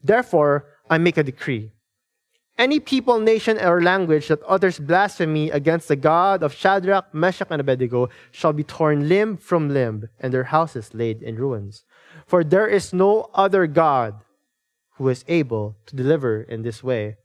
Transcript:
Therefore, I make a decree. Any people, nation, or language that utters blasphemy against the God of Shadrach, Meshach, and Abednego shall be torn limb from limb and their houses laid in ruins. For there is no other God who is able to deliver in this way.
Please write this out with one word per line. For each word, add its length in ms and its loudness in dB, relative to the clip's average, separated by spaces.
Therefore, 640 0
I 80 2
make 180 0
a 60 0
decree. 480 -6
Any 220 0
people, 380 0
nation, 400 2
or 220 4
language 480 2
that 180 0
utters 320 0
blasphemy 720 0
against 400 0
the 80 2
God 460 2
of 100 -2
Shadrach, 640 0
Meshach, 360 -2
and 100 -4
Abednego 500 0
shall 220 -2
be 100 -4
torn 460 0
limb 300 0
from 320 -2
limb 400 -2
and 140 -4
their 180 0
houses 400 -2
laid 300 -6
in 140 -10
ruins. 480 -8
For 180 2
there 240 2
is 240 0
no 400 2
other 340 2
God 560 0
who 120 -2
is 200 -2
able 480 -2
to 100 -16
deliver 460 0
in 180 -10
this 240 -10
way. 400 -4